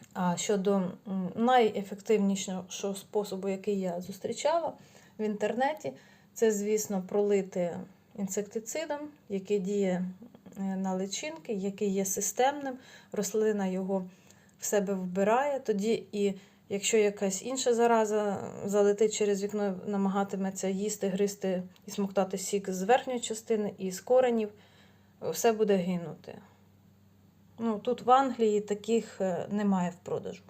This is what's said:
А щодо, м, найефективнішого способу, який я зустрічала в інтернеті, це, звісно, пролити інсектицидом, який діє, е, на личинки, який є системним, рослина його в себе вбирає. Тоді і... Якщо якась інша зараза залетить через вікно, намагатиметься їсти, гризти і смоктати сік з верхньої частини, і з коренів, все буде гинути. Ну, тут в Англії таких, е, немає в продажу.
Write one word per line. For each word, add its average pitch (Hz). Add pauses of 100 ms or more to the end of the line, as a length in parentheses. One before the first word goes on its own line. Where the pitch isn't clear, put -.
(140)
А 180
щодо, 202
м, 185
найефективнішого 202
способу, 196
який 190
я 180
зустрічала 277 (460)
в 214
інтернеті, 233 (400)
це, 220
звісно, 208
пролити 190 (360)
інсектицидом, 220 (300)
який 196
діє, 185 (520)
е, 196
на 190
личинки, 233
який 196
є 196
системним, 262 (340)
рослина 208
його 190 (540)
в -
себе 202
вбирає. 202
Тоді 214
і... 202 (360)
Якщо 202
якась 202
інша 254
зараза 214 (140)
залетить 202
через 202
вікно, 202 (100)
намагатиметься 196
їсти, 202
гризти 196 (220)
і 202
смоктати 196
сік 196
з 185
верхньої 247
частини, 220
і 190
з 180
коренів, 240 (720)
все -
буде 214
гинути. 175 (1200)
Ну, 220
тут 240
в 233
Англії 233
таких, 220
е, 185
немає 196
в -
продажу. -